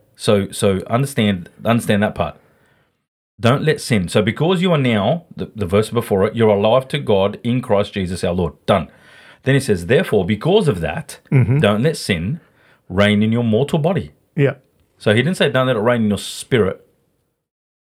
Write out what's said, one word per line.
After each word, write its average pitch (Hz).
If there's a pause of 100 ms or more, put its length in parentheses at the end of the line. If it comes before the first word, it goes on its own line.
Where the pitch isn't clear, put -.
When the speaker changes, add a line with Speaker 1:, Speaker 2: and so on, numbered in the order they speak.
(160)
Speaker 1:
So, 101
so 98 (100)
understand, 107 (160)
understand 107
that 107
part. - (1040)
Don't 117
let 151
sin. 98
So 107
because 160
you 185
are 156
now, 123 (100)
the, -
the 104
verse 101
before 107
it, 107
you're 113
alive 110
to 156
God 104
in 120
Christ 101
Jesus 92
our 87
Lord. 87 (120)
Done. 92 (520)
Then 135
he 139
says, 90
"Therefore, 104
because 156
of 101
that, 80 (100)
Speaker 2:
Mm-hmm. 127
Speaker 1:
don't 107
let 156
sin 101 (480)
reign 104
in 110
your 120
mortal 117
body." 151 (220)
Speaker 2:
Yeah. 139 (440)
Speaker 1:
So 107
he 120
didn't 180
say, 160
"Don't 131
let 127
it 104
reign 120
in 107
your 101
spirit," - (1080)